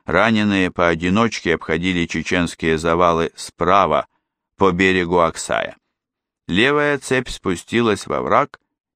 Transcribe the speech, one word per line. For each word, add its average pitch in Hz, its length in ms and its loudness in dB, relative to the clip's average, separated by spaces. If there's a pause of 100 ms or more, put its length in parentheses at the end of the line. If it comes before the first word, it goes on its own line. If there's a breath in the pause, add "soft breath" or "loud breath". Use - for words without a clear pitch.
Раненые 101 680 2
поодиночке 90 840 0
обходили 85 520 -2
чеченские 82 720 -2
завалы 82 600 0
справа, 85 720 0 (480)
по 95 160 2
берегу 90 480 2
Аксая. 60 560 -2 (720)
Левая 143 500 0
цепь 131 300 -2
спустилась 107 800 -2
во 71 120 -2
враг 104 400 -2 (360)